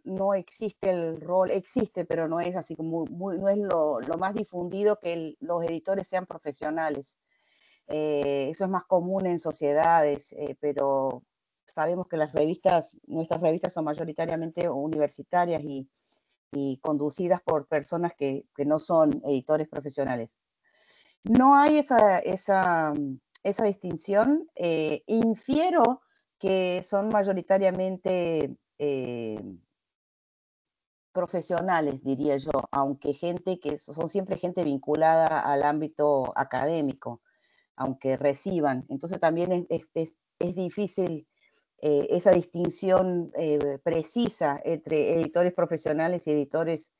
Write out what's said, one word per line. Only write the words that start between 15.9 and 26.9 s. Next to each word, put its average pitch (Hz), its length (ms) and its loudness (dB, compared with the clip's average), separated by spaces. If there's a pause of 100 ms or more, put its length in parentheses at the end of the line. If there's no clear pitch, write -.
y 139 260 -4
conducidas 160 640 -2
por 156 240 0
personas 165 480 -2
que, 139 320 -4 (100)
que 143 80 -4
no 151 140 2
son 156 460 2
editores 147 440 -2
profesionales. 135 600 -6 (960)
No 254 320 8
hay 302 220 6
esa, 220 420 6
esa, 180 720 2 (500)
esa 196 220 -2
distinción. 202 920 0
Eh, 160 520 -2
infiero 254 960 2 (360)
que 185 440 0
son 202 260 -2